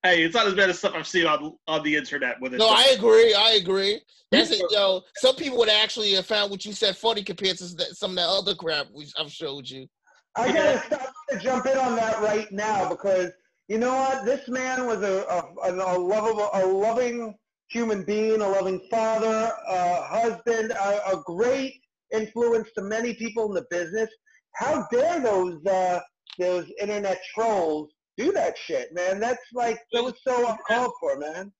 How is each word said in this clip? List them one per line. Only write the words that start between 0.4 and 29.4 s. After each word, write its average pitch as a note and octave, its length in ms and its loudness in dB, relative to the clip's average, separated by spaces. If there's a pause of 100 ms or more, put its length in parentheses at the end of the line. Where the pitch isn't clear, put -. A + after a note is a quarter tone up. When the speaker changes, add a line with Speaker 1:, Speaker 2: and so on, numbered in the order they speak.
Speaker 1:
as F#3+ 60 0
bad F#3+ 160 4
as E3+ 100 -2
stuff F#3 160 -2
I've D#3+ 120 -6
seen E3+ 180 2
on, D3+ 320 0 (100)
on D#3 160 0
the D3+ 120 0
internet C3 440 -4
with B2+ 140 -6
it. B2+ 40 -4
Speaker 2:
No, A3 120 6
I B3 260 6
agree. A3 380 8
I G#3+ 180 4 (100)
agree. G3 380 0 (320)
That's D#4+ 200 4
it, G3 100 0 (100)
Speaker 1:
Yeah. G#3 60 2
Speaker 2:
yo. F#3+ 240 2 (160)
Some C4 180 4
people C#4 220 -4
would A3 120 4
actually G#3+ 440 2
have F#3+ 120 0
found G#3 260 0
what G3 120 -10
you G#3+ 80 -10
said G3 240 0
funny G#3+ 280 0
compared F#3+ 340 -2
to F3 180 -14
that, E3 220 -6
some F#3+ 140 -6
of F3+ 60 -4
that E3+ 120 0
other F#3+ 260 -2
crap D#3+ 380 -4
we, D3 140 -16 (120)
I've D3 120 -8
showed C#3+ 360 -10
you. C3 200 -16 (480)
Speaker 3:
I A#3 120 0
Speaker 1:
Yeah. - 60 2
Speaker 3:
gotta D4 320 2
stop C#4 280 -6 (160)
to A#3 100 -4
jump B3+ 260 -2
in C4+ 120 2
on B3 180 0
that A3 260 0
right G#3+ 300 0
now G3+ 380 -2
because F#3 420 0 (360)
you A3 120 -2
know B3 160 2
what? C4 280 0
This C4+ 240 -2
man B3+ 380 -4
was A3 160 -2
a, G3 280 0
a, F3+ 420 -2
a, F#3 260 -2
a - 0 -
lovable, G#3 560 0
a F#3+ 120 2
loving A3+ 680 0 (340)
human A3 340 -2
being, G#3+ 380 2
a G3+ 60 0
loving F#3+ 440 0
father, A3 600 0 (160)
a F3+ 360 0
husband, A3+ 680 -2
a, G3+ 460 0
a D3+ 80 -14
great B3+ 560 -2 (320)
influence A3 600 0
to G3+ 80 -6
many A3+ 320 -4
people A3 320 -4
in G3+ 80 -4
the D#3+ 140 -4
business. F3+ 400 -2 (460)
How B3+ 340 -2
dare D4+ 300 2
those, F3+ 460 0
uh, F#3 340 2 (400)
those F3+ 400 0
internet G3+ 420 -2 (140)
trolls E3+ 560 0 (260)
do D4 140 0
that A3+ 260 0
shit, D#3 380 -6
man? F#3 240 -2
That's A#3+ 240 -2 (100)